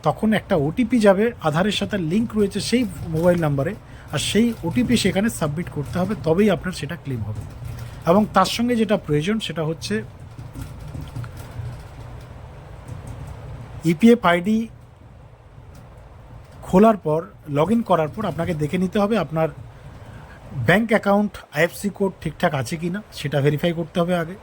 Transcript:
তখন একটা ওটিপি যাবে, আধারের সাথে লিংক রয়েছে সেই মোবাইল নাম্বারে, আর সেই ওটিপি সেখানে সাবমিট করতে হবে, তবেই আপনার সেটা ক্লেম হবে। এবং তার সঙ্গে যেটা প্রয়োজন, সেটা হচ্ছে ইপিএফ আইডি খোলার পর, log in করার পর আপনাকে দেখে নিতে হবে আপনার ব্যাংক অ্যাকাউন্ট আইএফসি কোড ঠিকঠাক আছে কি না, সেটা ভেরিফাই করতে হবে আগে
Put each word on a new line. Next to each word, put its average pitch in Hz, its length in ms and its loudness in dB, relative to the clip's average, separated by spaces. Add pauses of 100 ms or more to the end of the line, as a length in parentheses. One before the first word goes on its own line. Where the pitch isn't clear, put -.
তখন 220 300 2
একটা - 220 0
ওটিপি 175 440 2
যাবে, 208 320 6 (120)
আধারের 170 280 2
সাথে 202 260 -2
লিংক 202 380 0
রয়েছে 202 240 0
সেই 240 260 2 (240)
মোবাইল 170 320 4
নাম্বারে, 147 340 0 (360)
আর 147 80 -2
সেই 226 340 2 (100)
ওটিপি 226 340 2
সেখানে 196 320 2
সাবমিট 170 400 -2
করতে 147 300 -6
হবে, 190 240 0
তবেই 180 260 4
আপনার 185 240 0
সেটা 151 220 -8
ক্লেম 131 260 -6
হবে। 107 200 -6 (640)
এবং 196 280 6
তার 190 120 6
সঙ্গে 240 300 0
যেটা 220 220 2
প্রয়োজন, 160 420 0
সেটা 165 240 -6
হচ্ছে 165 400 -4 (3750)
ইপিএফ 226 400 6
আইডি 190 420 4 (1900)
খোলার 208 360 6
পর, 160 280 -2 (280)
log 151 200 2
in 233 100 2
করার 160 240 2
পর 214 180 -6
আপনাকে 165 280 -2
দেখে 151 240 -2
নিতে 185 220 0
হবে 202 180 2
আপনার 160 320 -2 (1160)
ব্যাংক 208 240 4
অ্যাকাউন্ট 202 480 2 (160)
আইএফসি 175 360 0
কোড 190 220 -2 (100)
ঠিকঠাক 165 320 -2
আছে 139 240 -2
কি 170 120 -4
না, 202 220 -6
সেটা 143 300 -2
ভেরিফাই 147 320 2
করতে 165 260 -4
হবে 175 160 2
আগে 165 280 -4